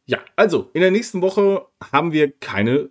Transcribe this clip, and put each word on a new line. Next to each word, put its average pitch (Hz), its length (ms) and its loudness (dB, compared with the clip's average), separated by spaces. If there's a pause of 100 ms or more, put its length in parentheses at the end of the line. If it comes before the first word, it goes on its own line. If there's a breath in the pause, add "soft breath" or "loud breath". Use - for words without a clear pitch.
ja, 127 120 -4 (160)
also, 170 380 0
in 160 80 -2
der 185 100 4
nächsten 196 320 -2
Woche 196 440 0 (260)
haben 156 200 0
wir 151 200 2
keine 117 580 -2